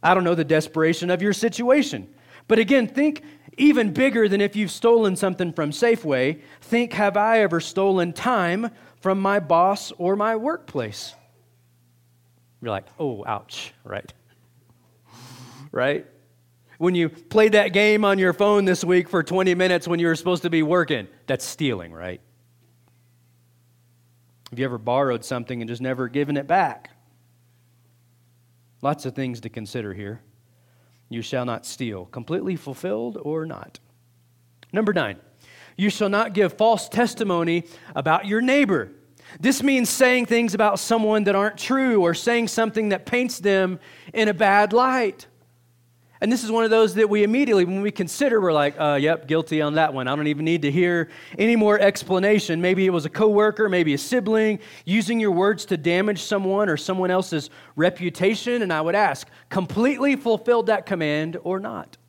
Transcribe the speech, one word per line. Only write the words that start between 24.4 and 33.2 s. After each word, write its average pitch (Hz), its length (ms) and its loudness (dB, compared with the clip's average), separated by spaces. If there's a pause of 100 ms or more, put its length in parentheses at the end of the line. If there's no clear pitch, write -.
Have 120 80 -14
you 131 60 -2
ever 123 120 -6
borrowed 120 480 -2
something 120 360 -8
and 113 80 -10
just 117 120 -10
never 127 280 -4
given 143 280 -2
it 139 80 -6
back? 160 460 -2 (1900)
Lots 143 240 -4
of 131 80 -10
things 127 240 -8
to 110 100 -12
consider 107 440 -10
here. 104 280 -14 (880)
You 117 140 -10
shall 123 220 -4
not 117 200 -8
steal. 104 400 -10
Completely 160 500 -6
fulfilled 135 680 -8